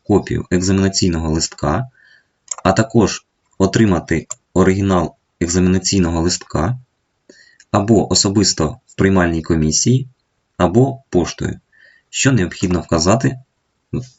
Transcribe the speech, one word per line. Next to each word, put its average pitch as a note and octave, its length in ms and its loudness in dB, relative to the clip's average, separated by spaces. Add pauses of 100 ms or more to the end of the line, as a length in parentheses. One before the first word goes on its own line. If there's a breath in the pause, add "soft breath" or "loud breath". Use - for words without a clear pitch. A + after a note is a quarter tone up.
копію G#2 480 0
екзаменаційного F#2 800 0
листка, D#2+ 600 -4 (760 soft breath)
а F#2 80 2
також - 540 0 (320)
отримати F#2 720 0 (260)
оригінал F#2+ 640 2 (240)
екзаменаційного F2+ 840 0
листка F2+ 580 -2 (920 soft breath)
або G#2 400 2
особисто F#2+ 720 0
в - 100 -20
приймальній F2 460 2
комісії, E2 640 0 (500)
або A2+ 520 0
поштою, - 500 -4 (500 soft breath)
що - 220 0
необхідно F2+ 500 0
вказати F#2 580 0 (540)
в - 100 -6 (160)